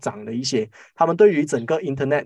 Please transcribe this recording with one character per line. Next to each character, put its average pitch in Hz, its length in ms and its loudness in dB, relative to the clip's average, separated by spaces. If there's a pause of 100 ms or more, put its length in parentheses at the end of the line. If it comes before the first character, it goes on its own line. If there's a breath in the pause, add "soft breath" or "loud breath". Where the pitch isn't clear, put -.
长 104 240 -8
的 110 80 -12
一 123 100 -6
些， 120 240 -2 (280 loud breath)
他 165 100 0
们 165 100 2
对 208 200 6
于 147 100 2
整 127 220 -4
个 156 160 0
internet 139 440 -2